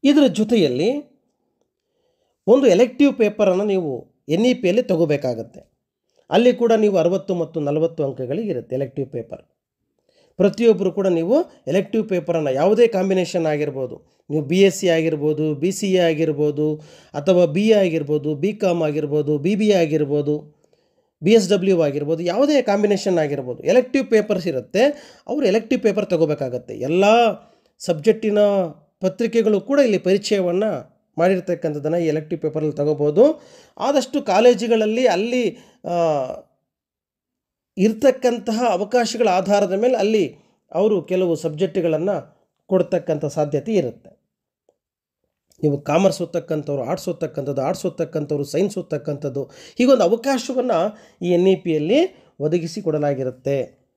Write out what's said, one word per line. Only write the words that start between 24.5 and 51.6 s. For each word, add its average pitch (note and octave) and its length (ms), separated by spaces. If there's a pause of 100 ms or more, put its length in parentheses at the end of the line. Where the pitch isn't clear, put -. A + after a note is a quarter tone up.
ಅವರು C4+ 200
ಎಲೆಕ್ಟಿವ್ A3 340
ಪೇಪರ್ G3+ 260
ತಗೋಬೇಕಾಗತ್ತೆ. C#3 680
ಎಲ್ಲ D#3 300 (720)
ಸಬ್ಜೆಕ್ಟಿನ G#3 600 (640)
ಪತ್ರಿಕೆಗಳು A3 600
ಕೂಡ C4+ 180
ಇಲ್ಲಿ A3+ 200
ಪರಿಚಯವನ್ನು F#3+ 1000 (220)
ಮಾಡಿರ್ತಕ್ಕಂಥದ್ದನ್ನು E3+ 800
ಈ E3 80
ಎಲೆಕ್ಟಿವ್ D#3 340
ಪೇಪರಲ್ಲಿ D3+ 320
ತಗೋಬೋದು. D3+ 720 (360)
ಆದಷ್ಟು C4+ 440
ಕಾಲೇಜುಗಳಲ್ಲಿ A3+ 840
ಅಲ್ಲಿ, A3 500 (280)
ಆ, E3+ 80 (1900)
ಇರ್ತಕ್ಕಂತಹ A3+ 920
ಅವಕಾಶಗಳ A3 580
ಆಧಾರದ F#3+ 440
ಮೇಲೆ A#3 220
ಅಲ್ಲಿ G#3 420 (360)
ಅವರು G3+ 300
ಕೆಲವು F3 340
ಸಬ್ಜೆಕ್ಟ್ಗಳನ್ನು E3 1120 (200)
ಕೊಡ್ತಕ್ಕಂಥ E3+ 580
ಸಾಧ್ಯತೆ D3 480
ಇರುತ್ತೆ. C3 380 (1500)
ನೀವು D3 180
ಕಾಮರ್ಸ್ F#3 420
ಓದ್ತಕ್ಕಂಥವ್ರು D3+ 600
ಆರ್ಟ್ಸ್ D#3+ 260
ಓದ್ತಕ್ಕಂಥದ್ದು, C#3+ 540
ಆರ್ಟ್ಸ್ F3+ 240
ಓದ್ತಕ್ಕಂಥವ್ರು D3+ 580
ಸೈನ್ಸ್ F#3+ 340
ಓದ್ತಕ್ಕಂಥದ್ದು, C#3+ 720 (280)
ಹೀಗೊಂದು B3 240
ಅವಕಾಶವನ್ನು A#3 960 (280)
ಈ F3 40
ಎನ್ F3 180
ಇ F#3+ 80
ಪಿಯಲ್ಲಿ F3+ 720 (140)